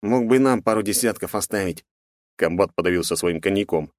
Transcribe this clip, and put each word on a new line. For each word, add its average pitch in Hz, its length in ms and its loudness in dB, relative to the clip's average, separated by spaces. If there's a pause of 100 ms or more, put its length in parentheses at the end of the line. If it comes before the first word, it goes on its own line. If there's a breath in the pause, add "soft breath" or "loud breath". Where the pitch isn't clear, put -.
Мог 117 260 0
бы 120 80 4
и 131 40 6
нам 131 220 2
пару 110 220 0
десятков 104 500 -2
оставить». 98 520 -4 (500)
Комбат 87 400 0
подавился 87 400 0
своим 87 240 -2
коньяком. 95 600 -2